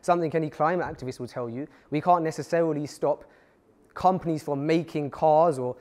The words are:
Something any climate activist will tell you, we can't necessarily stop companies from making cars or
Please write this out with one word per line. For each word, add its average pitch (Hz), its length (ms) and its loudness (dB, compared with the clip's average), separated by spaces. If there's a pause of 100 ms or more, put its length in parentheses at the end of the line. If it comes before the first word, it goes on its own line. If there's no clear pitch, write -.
Something 175 320 0
any 160 160 0
climate 165 360 0
activist 131 320 -10
will 123 100 -8
tell 123 200 -8
you, 123 180 -8 (240)
we 147 120 -2
can't 175 200 4
necessarily 160 640 0
stop - 380 -4 (720)
companies 170 480 0
from 143 240 -4
making 156 440 0
cars 156 480 4
or 123 220 -4